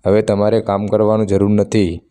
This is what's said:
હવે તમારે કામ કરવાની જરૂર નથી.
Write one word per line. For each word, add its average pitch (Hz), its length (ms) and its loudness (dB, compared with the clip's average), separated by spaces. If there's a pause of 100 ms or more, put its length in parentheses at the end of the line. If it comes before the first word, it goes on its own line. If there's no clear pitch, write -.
હવે 104 160 2
તમારે 107 400 0
કામ 101 240 -4
કરવાની 107 400 0
જરૂર 98 240 0
નથી. 101 600 0